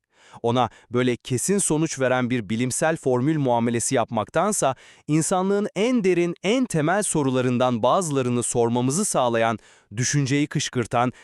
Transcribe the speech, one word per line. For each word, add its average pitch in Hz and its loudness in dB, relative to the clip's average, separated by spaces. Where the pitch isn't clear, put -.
Ona 117 2
böyle 123 0
kesin 135 -2
sonuç 160 -2
veren 127 0
bir 113 -2
bilimsel 127 -2
formül 131 0
muamelesi 120 0
yapmaktansa 131 0
insanlığın 190 0
en 233 0
derin, 175 2
en 240 0
temel 165 0
sorularından 127 0
bazılarını 131 0
sormamızı 123 0
sağlayan, 117 0
düşünceyi 143 0
kışkırtan 123 -2